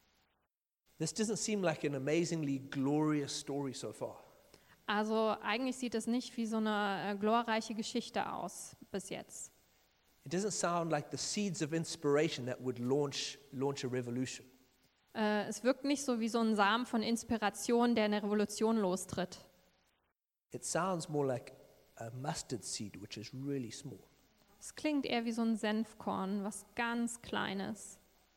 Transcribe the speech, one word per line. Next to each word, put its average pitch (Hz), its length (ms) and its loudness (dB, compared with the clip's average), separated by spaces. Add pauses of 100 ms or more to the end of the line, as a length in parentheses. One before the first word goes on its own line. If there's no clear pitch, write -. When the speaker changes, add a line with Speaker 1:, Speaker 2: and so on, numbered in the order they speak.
(1000)
Speaker 1:
This 160 140 -2
doesn't 214 240 0
seem 208 240 0
like 160 240 0
an 143 80 0
amazingly 147 640 2
glorious 143 840 2
story 139 320 -4
so 110 220 -8
far. 113 240 -8 (680)
Speaker 2:
Also 214 540 2
eigentlich 247 360 0
sieht 240 160 -2
es 226 140 -2
nicht 247 300 0
wie 226 100 0
so 220 100 0
eine, 208 540 2
äh, 208 40 -2
glorreiche 220 600 2
Geschichte - 580 -2
aus - 420 -8 (140)
bis 190 200 -6
jetzt. - 420 -10 (760)
Speaker 1:
It 135 80 -6
doesn't 196 180 0
sound 170 400 2
like 147 200 0
the 139 60 -2
seeds 202 440 -2
of 147 100 0
inspiration 151 760 2
that 123 120 -4
would 123 200 -4
launch, 135 580 0 (140)
launch 139 340 -2
a - 20 -2
revolution. 123 560 -2 (720)
Speaker 2:
Äh, 214 340 0
es - 160 -6
wirkt 262 220 2
nicht 277 180 2
so 240 160 2
wie 226 100 2
so 233 100 2
ein 220 160 4
Samen 214 320 4
von 220 160 2
Inspiration, 233 880 2
der 220 120 4
eine 208 180 2
Revolution 214 540 2
lostritt. 185 680 0 (1040)
Speaker 1:
It 127 140 -10
sounds 170 440 0
more 147 180 2
like 123 260 -2 (440)
a 117 120 -8
mustard 127 540 -6
seed, 98 360 -8
which 104 180 -12
is 107 160 -10
really 135 380 -4
small. 117 280 -12 (600)
Speaker 2:
Es - 140 -16
klingt 294 320 0
eher 233 200 0
wie 233 60 0
so 226 120 0
ein 226 140 2
Senfkorn, 202 880 -2
was 208 300 -8
ganz 233 480 -2
Kleines. 202 800 -4 (380)